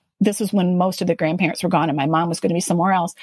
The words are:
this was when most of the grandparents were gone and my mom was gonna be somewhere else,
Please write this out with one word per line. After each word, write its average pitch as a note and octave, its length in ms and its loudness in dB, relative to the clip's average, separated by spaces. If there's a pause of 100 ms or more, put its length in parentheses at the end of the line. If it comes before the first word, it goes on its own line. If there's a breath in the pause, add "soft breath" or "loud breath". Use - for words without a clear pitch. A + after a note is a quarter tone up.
(200)
this G3+ 200 0
was G#3 140 -4
when F3+ 240 2
most F#3 240 0
of F3+ 60 -2
the E3+ 80 2
grandparents E3+ 480 -2
were F3 60 0
gone D#3+ 200 2
and D3 80 0
my C#3 80 0
mom E3 240 2
was E3 100 -4
gonna - 140 0
be E3+ 60 0
somewhere F3+ 320 0
else, F3+ 320 -2